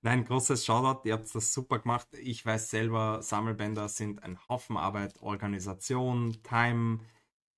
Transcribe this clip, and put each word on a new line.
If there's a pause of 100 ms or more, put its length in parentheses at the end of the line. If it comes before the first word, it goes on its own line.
Nein,
großes
Shoutout,
ihr
habt's
das
super
gemacht. (120)
Ich
weiß
selber,
Sammelbänder
sind
ein (120)
Haufen
Arbeit,
Organisation,
Time, (600)